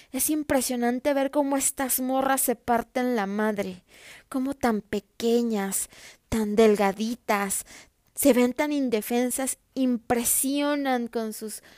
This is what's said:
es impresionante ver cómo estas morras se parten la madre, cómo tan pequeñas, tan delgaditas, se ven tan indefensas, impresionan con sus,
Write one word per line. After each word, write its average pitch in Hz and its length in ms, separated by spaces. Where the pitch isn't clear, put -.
es 262 200
impresionante 254 840
ver 277 180
cómo 277 280
estas 262 420
morras 262 400
se 240 160
parten 247 580
la 202 120
madre, 202 580
cómo 269 240
tan 226 260
pequeñas, 220 1120
tan 214 260
delgaditas, 208 1080
se 277 180
ven 247 220
tan 302 180
indefensas, 247 840
impresionan 262 1300
con 220 260
sus, - 280